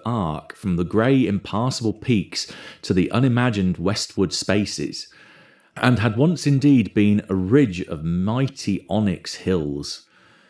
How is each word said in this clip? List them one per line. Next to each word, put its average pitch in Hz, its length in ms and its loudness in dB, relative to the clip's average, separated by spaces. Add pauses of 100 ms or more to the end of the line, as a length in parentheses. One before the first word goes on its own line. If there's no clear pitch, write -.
arc 92 520 -4
from 92 180 -2
the 87 100 0
grey 120 400 2
impassable 107 680 -2
peaks - 580 -2 (320)
to - 100 -2
the 92 200 2
unimagined 117 680 2
westward 95 540 -2
spaces, - 760 -4 (680)
and 117 240 2
had 110 160 0
once 147 320 2
indeed 139 440 4
been 104 360 4
a 95 80 0
ridge 95 460 2
of 78 200 -10
mighty 101 880 -2
onyx 101 460 -2
hills. 73 720 -4 (400)